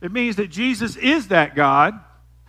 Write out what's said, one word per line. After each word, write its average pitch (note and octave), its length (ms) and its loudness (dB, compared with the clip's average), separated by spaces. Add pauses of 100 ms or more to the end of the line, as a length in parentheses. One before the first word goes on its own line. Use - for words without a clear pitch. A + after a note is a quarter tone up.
It F3 100 -10
means A#3+ 240 -4
that G3 140 -4
Jesus A3+ 460 -4
is C4 320 0
that D#3+ 260 2
God. D3 440 2 (500)